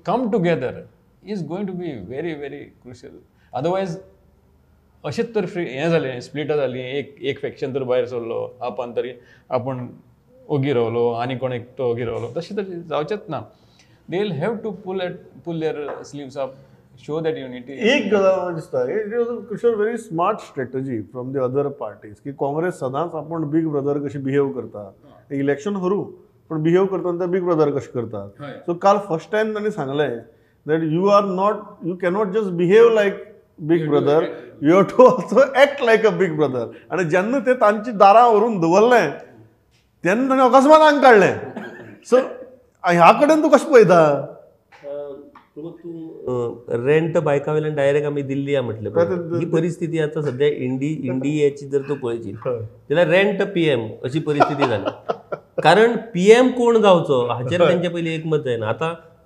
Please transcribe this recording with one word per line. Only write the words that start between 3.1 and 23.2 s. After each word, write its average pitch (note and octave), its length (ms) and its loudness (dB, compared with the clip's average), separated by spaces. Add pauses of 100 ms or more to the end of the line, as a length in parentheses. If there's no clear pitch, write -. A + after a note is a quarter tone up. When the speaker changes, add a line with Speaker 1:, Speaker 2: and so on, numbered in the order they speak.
Speaker 1:
Otherwise F#3 300 -2 (1160)
अशेंच A#3 300 -6
तर G3+ 100 -2
फ्री, F3 200 -6
हें C3+ 240 -4
जालें, C3+ 300 -2
स्प्लिटां D3 380 -6
जालीं, B2+ 260 -4
एक, B2+ 380 -8
एक C3+ 200 -6
फॅक्शन C3+ 320 -8
तर C#3 100 -4
भायर B2 220 0
सरलो, A2+ 560 -8
आपान A#2+ 340 -8
तरी A#2+ 140 -4 (400)
आपूण B2+ 380 -6 (600)
ओगी C#3+ 260 -2
रावलो, A#2+ 380 0
आनी B2 240 -6
कोण B2+ 160 -6
एकटो A#2+ 400 -6
ओगी A#2+ 120 -4
रावलो, A2+ 340 -8
तशें G3+ 200 -10
तर G3+ 60 -6 (260)
जावचेंच D3+ 300 -4 (100)
ना. C3 120 -8 (720)
They F#3+ 120 -4
will G3 120 -6
have F#3+ 180 -4
to A3 160 -10
pull F#3+ 260 -12
at, F3+ 180 -6 (340)
pull E3 120 -6
their D3+ 240 -4
sleeves C#3 520 -14
up, C3+ 140 -6 (580)
show D3 80 -6
that D#3+ 200 -4
unity. B2+ 340 -14
Speaker 2:
एक G#3+ 440 0
गजाल F#3+ 220 4
म्हाका F3+ 160 -4
दिसता, D3+ 320 -4
it G#3 360 -4
was A#3 100 -2
a A3+ 120 -8
crucial, A3+ 320 -2
very A3 240 -2
smart F#3+ 380 -2
strategy C3 640 -8 (180)
from B2 100 -8
the C3+ 180 -4
other C3+ 220 -2
parties, G#2+ 580 -10
की C#3+ 80 -12
काँग्रेस D3 420 -4
सदांच D#3+ 420 -6
आपूण D#3 340 -6